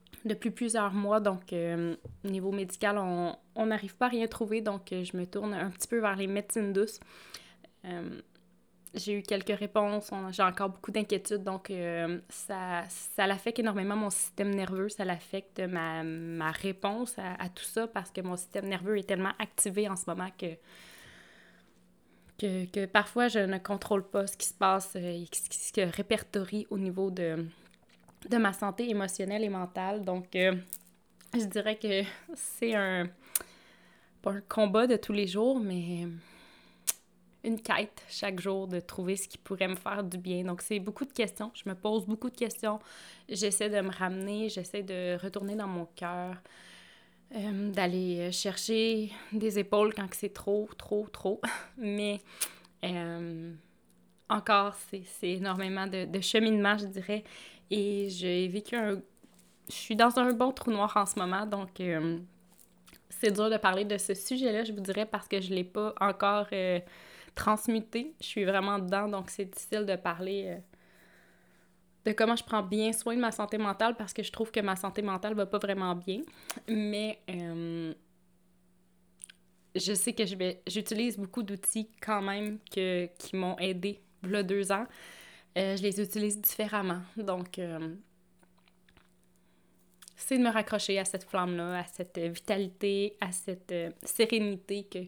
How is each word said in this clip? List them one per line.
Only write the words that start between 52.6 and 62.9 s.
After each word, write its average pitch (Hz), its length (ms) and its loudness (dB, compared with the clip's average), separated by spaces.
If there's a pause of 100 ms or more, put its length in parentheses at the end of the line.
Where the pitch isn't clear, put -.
euh, 170 640 -4 (800)
encore, 202 460 4 (140)
c'est, 190 160 -8
c'est - 260 -4
énormément 190 560 -2
de, 185 180 -2
de 180 160 -2
cheminement, 214 560 6
je 208 80 -4
dirais. 196 400 -4 (440)
Et 202 400 2
j'ai 180 380 0
vécu 208 300 -4
un... 208 240 0 (640)
Je - 80 -10
suis - 220 -4
dans 240 200 8
un 247 140 6
bon 247 220 4
trou - 180 0
noir 208 240 2
en 202 100 6
ce 202 140 -2
moment, 185 260 0
donc, 196 360 -4
euh, 165 380 0 (920)